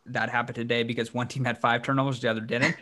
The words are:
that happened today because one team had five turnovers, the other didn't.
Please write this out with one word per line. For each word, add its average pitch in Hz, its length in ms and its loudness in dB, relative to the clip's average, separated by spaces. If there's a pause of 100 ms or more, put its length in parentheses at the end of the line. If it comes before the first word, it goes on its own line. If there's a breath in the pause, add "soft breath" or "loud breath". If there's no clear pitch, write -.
that 113 220 -2
happened 120 280 -2
today 117 260 0
because 117 320 -4
one 123 140 -2
team 135 160 -4
had 120 140 0
five 120 240 2
turnovers, 135 380 0
the 120 100 0
other 110 100 0
didn't. 123 420 0